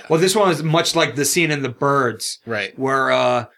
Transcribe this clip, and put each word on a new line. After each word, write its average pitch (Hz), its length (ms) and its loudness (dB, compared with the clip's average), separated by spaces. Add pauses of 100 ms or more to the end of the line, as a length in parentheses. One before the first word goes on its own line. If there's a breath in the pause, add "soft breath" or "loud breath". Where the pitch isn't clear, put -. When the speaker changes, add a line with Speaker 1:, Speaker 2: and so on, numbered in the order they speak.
Speaker 1:
Well, 160 100 2
this 185 160 2
one 202 160 4
is 151 120 -2
much 165 320 2
like 151 200 0
the 143 100 0
scene 160 260 0
in 143 100 -2
The 127 80 -4
Birds. 131 760 -2
Speaker 2:
Right. 104 320 -6
Speaker 1:
Where, 131 320 0
uh, 123 340 2 (120 soft breath)